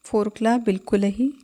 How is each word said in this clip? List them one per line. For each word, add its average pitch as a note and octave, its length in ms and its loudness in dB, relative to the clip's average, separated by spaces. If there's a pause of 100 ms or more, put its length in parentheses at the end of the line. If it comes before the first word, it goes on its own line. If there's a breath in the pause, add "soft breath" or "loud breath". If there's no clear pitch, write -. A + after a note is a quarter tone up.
फोर्कला A3 520 0
बिलकुलही G3+ 720 0 (140)